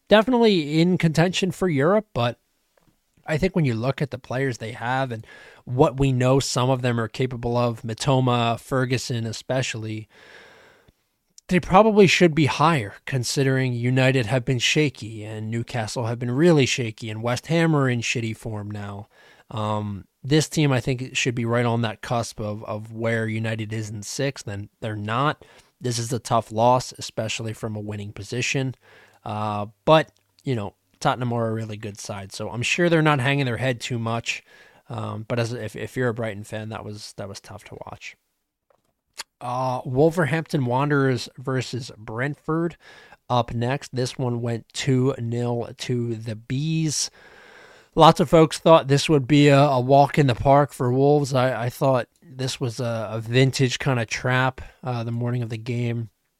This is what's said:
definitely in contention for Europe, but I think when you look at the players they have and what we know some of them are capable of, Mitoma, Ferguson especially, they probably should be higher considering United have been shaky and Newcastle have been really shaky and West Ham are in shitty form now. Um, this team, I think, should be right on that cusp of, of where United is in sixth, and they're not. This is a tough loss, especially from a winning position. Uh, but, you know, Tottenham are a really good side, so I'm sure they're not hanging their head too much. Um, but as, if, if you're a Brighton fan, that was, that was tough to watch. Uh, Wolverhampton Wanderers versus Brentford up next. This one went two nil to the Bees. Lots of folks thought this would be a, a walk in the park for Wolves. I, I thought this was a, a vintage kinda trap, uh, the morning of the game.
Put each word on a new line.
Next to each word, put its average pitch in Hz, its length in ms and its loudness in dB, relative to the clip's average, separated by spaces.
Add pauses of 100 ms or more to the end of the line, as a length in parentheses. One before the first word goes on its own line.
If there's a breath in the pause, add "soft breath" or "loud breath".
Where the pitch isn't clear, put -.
definitely 202 760 4
in 175 180 4
contention 170 520 2
for - 180 -2
Europe, 170 460 2
but 120 240 -2 (880)
I 156 120 -2
think 185 180 0
when 165 80 4
you 123 100 2
look 120 260 -4
at 147 120 -4
the - 60 -10
players 127 400 -4
they 107 140 -12
have 131 380 -4
and 110 160 -10 (380 loud breath)
what 131 340 2
we 139 140 4
know 127 260 4
some 131 320 0
of 127 120 0
them 120 180 0
are 110 80 -4
capable 120 480 -4
of, 120 260 -2
Mitoma, 120 800 0
Ferguson 127 640 -2
especially, 110 840 -6 (1400 loud breath)
they 180 100 2
probably 208 480 6
should 165 280 4
be 151 120 2
higher 143 480 0 (120)
considering 131 680 0
United 131 540 2
have 123 180 0
been 131 140 -2
shaky 113 640 -2
and 110 260 -8
Newcastle 117 560 -4
have 117 120 -4
been 123 120 -4
really 147 360 6
shaky 113 440 -4
and 110 120 -8
West 120 240 -4
Ham 165 280 2
are 139 140 2
in 123 120 0
shitty 113 360 -4
form 104 340 -10
now. 101 380 -12 (420 soft breath)
Um, 104 540 -4 (180)
this 143 260 2
team, 147 240 2
I 127 80 2
think, 131 360 -6
should 123 180 0
be 120 120 -2
right 120 180 2
on 117 180 2
that 107 200 -6
cusp - 360 -4
of, 107 260 -8
of 110 280 -10
where 113 340 -2
United 110 460 -4
is 110 160 -6
in 104 140 -10
sixth, - 440 -6
and 101 220 -10 (120)
they're 107 140 -6
not. 113 480 -2 (380 loud breath)
This 120 180 -4
is 117 140 -4
a 120 60 -4
tough 117 340 0
loss, 123 460 2
especially 113 560 -6
from 110 220 -8
a 104 40 -6
winning 104 320 -10
position. 123 640 -4 (500 soft breath)
Uh, 107 420 -4 (200)
but, 156 260 4 (320)
you 135 100 0
know, 101 200 -6 (260)
Tottenham 123 320 -2
are 117 160 0
a 110 60 -4
really 110 240 -8
good 104 200 -12
side, 98 320 -12
so 107 200 -8
I'm 117 120 -6
sure 175 280 2
they're 165 100 4
not 151 200 2
hanging 139 260 0
their 117 100 -4
head 127 240 -4
too 120 180 -6
much. 113 460 -6 (460 loud breath)
Um, 107 360 -10
but 123 120 -4
as, 117 160 -4
if, 110 220 -10
if 110 200 -10
you're 127 120 0
a 113 60 -2
Brighton 110 300 -6
fan, 107 240 -10
that 107 160 -10
was, 104 320 -14
that 101 120 -10
was 98 120 -14
tough - 240 -18
to - 220 -18
watch. - 300 -16 (1200)
Uh, 127 440 -4
Wolverhampton 147 840 2
Wanderers 135 640 2 (100)
versus 127 580 -6
Brentford 143 800 -4 (540 loud breath)
up 120 240 0
next. 120 400 -4
This 123 240 -4
one 120 220 -2
went 117 320 -6
two 131 460 2
nil 120 580 -4
to 120 380 -4
the 113 200 -8
Bees. 151 760 -2 (840 loud breath)
Lots 160 260 8
of 156 100 2
folks 160 280 6
thought 160 300 6
this 139 200 2
would 143 180 4
be 147 220 6
a, 139 100 8
a 139 220 4
walk 139 380 4
in 143 80 6
the 123 80 2
park 139 380 4
for 123 200 -2
Wolves. 143 420 2
I, 123 300 0
I 123 40 -2
thought 131 400 0 (140)
this 135 380 -8
was 120 200 -4
a, 113 320 -4
a 113 80 -6
vintage 123 580 2
kinda 123 280 0
trap, 127 540 -2 (240)
uh, 120 200 -6
the 120 60 -6
morning 120 320 -4
of 113 80 -8
the 113 80 -10
game. 117 520 -4 (300)